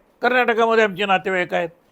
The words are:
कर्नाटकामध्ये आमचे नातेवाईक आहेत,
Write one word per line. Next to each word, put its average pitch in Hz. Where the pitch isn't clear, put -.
कर्नाटकामध्ये 233
आमचे 202
नातेवाईक 190
आहेत, 175